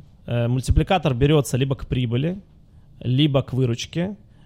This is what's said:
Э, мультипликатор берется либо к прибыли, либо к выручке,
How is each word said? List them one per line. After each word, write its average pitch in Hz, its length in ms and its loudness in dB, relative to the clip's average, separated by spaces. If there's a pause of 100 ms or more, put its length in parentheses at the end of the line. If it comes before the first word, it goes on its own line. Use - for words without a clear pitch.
(280)
Э, 120 200 -2
мультипликатор 131 680 2
берется 143 440 2
либо 131 180 -2
к - 120 -12
прибыли, 127 540 -2 (580)
либо 135 420 2
к - 120 -6
выручке, 131 640 -2 (300)